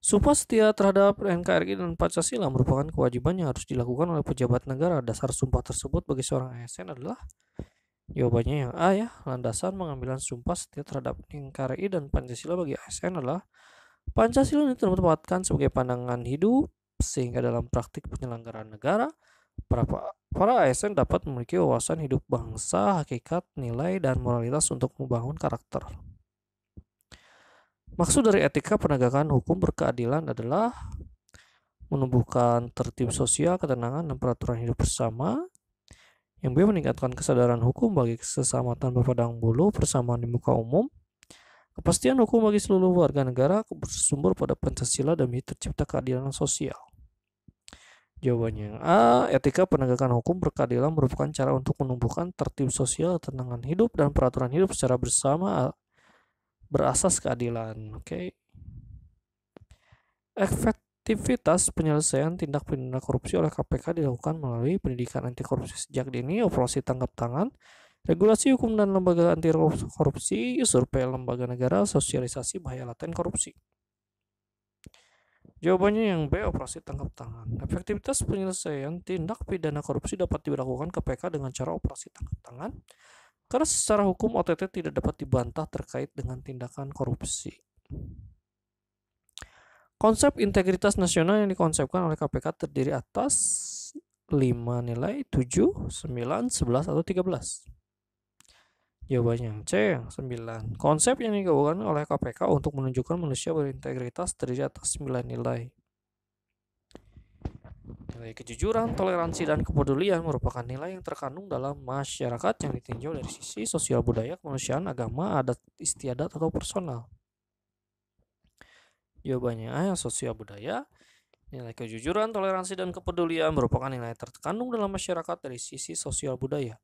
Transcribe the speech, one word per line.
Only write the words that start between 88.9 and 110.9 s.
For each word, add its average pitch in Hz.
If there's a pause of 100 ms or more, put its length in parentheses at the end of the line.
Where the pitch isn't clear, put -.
Konsep 220
integritas 202
nasional 185
yang 196
dikonsepkan 165
oleh 156
K 151
P 139
K 156 (160)
terdiri 143
atas - (400)
lima 120
nilai, 139
tujuh, 175
sembilan, 143
sebelas, 135
atau 156
tiga 180
belas. 175 (1400)
Jawabannya 117
yang 107
C, 196
yang 117
sembilan. 113
Konsep 156
yang 214
digaungkan 170
oleh 151
K 147
P 120
K -
untuk 143
menunjukkan 131
manusia 160
berintegritas 135
terdiri 131
atas -
sembilan 131
nilai. 123 (2500)
Nilai 113
kejujuran, 220
toleransi, 175
dan 151
kepedulian 160
merupakan 123
nilai 156